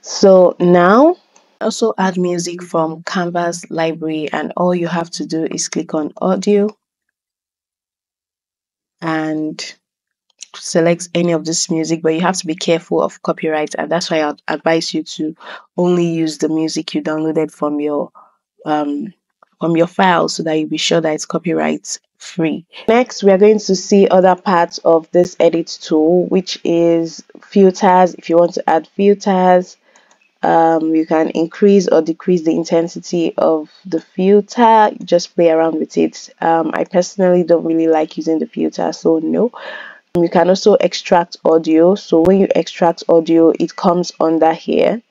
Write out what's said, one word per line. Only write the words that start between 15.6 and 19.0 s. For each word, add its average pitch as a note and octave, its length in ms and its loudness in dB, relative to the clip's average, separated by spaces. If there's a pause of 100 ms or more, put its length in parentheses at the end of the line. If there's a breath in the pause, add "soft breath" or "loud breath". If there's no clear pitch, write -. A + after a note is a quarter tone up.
only F3 300 0
use D#3+ 320 -4
the D3+ 100 -2
music D#3+ 460 -4
you D3+ 80 -4
downloaded D#3 480 -4
from D3 300 -6
your, D3 320 -4 (540 soft breath)
um, D3+ 460 -4 (460)